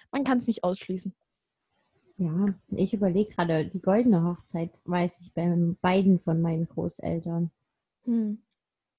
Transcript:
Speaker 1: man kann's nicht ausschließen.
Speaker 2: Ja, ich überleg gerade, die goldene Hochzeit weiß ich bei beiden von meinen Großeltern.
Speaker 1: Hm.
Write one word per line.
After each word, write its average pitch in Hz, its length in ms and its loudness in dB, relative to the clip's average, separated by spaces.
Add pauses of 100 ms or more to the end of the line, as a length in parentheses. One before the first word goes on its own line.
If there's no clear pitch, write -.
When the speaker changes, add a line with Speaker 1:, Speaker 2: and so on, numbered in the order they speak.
(120)
Speaker 1:
man 277 120 -2
kann's 254 220 2
nicht 226 180 0
ausschließen. 185 500 -4 (1040)
Speaker 2:
Ja, 185 360 0 (140)
ich 196 240 -2
überleg 202 420 0
gerade, 165 320 0
die 185 140 -8
goldene 202 440 4
Hochzeit 170 600 -6
weiß 175 380 -4
ich 175 100 -20
bei 170 180 -2 (300)
beiden 185 380 4
von 165 240 0
meinen 165 260 -2
Großeltern. 170 840 -4 (540)
Speaker 1:
Hm. 220 380 -2 (560)